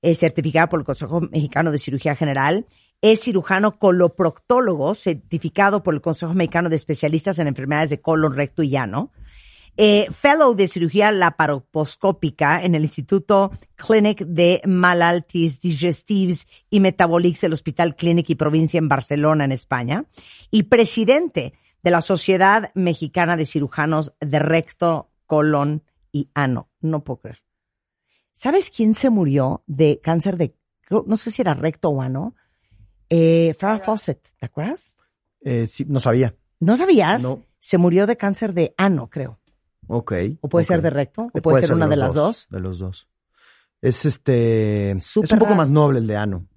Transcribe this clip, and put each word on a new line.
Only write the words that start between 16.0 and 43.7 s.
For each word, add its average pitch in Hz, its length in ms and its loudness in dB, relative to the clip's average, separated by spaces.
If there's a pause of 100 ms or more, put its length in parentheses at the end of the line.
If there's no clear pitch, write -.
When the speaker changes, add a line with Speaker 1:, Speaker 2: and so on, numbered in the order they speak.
Speaker 1:
y 208 100 2
Metabolics 175 640 2
del 165 120 0
Hospital 165 420 -2
Clínic 170 340 0
y 165 60 0
Provincia 160 420 0
en 160 120 0
Barcelona, 147 560 0
en 135 60 -2
España, 131 540 -6 (440)
y 214 140 2
presidente 226 880 0 (300)
de 175 80 2
la 170 100 2
Sociedad 190 720 2
Mexicana 175 640 -2
de 156 80 -2
Cirujanos 151 760 -4
de 147 200 -2
Recto, 160 720 -2 (140)
Colon 151 580 0 (280)
y 139 220 -6
Ano. 131 360 -2 (120)
No 156 220 -4
puedo 123 180 -12
creer. 113 220 -20 (880)
¿Sabes 359 440 -2
quién 220 200 2
se 269 140 0
murió 143 580 0
de 147 340 2
cáncer 170 360 -2
de, 165 180 -4 (340)
no 214 280 -2
sé 226 140 -6
si 233 100 -6
era 175 120 0
recto 156 360 -4
o 139 120 -2
ano? 135 340 -6 (760)
Eh, 165 480 4
Farrah 214 220 -2
Fawcett, - 580 -6
¿te - 80 -14
acuerdas? 202 520 -10 (440)
Speaker 2:
Eh, 120 260 -2
sí, - 200 -8
no 139 120 0
sabía. 123 360 0 (240)
Speaker 1:
¿No 202 180 2
sabías? 226 440 2
Speaker 2:
No. 127 200 -6 (180)
Speaker 1:
Se - 180 -2
murió 175 280 4
de 233 120 0
cáncer 202 360 -4
de 165 240 -2
ano, 175 320 0
creo. 127 300 -10 (480)
Speaker 2:
Ok, 113 260 -4 (280)
Speaker 1:
O 143 80 -8
puede 170 160 2
Speaker 2:
ok. - 20 -12
Speaker 1:
ser 170 140 2
de 160 80 0
recto, 139 340 -4
o - 40 -6
Speaker 2:
Eh, - 40 -12
Speaker 1:
puede - 100 -6
Speaker 2:
puede 156 200 4
Speaker 1:
ser 160 80 0
Speaker 2:
ser 160 80 2
Speaker 1:
una 160 80 2
Speaker 2:
los 151 60 2
Speaker 1:
de 151 40 2
las 135 180 0
Speaker 2:
dos, 147 120 2
Speaker 1:
dos. 226 240 -4
Speaker 2:
de 95 100 -8
los 92 200 -8
dos. 92 280 -12 (720)